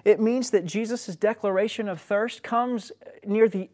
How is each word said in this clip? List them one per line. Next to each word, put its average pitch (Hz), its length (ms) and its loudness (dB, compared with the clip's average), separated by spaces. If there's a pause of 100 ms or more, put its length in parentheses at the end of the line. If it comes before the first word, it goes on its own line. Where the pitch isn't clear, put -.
It 208 160 6
means 240 340 2
that 185 120 2
Jesus' 220 520 -6
declaration 208 760 -2
of 170 100 -8
thirst 208 420 -2
comes 240 480 -2 (320)
near 214 280 4
the 190 240 -6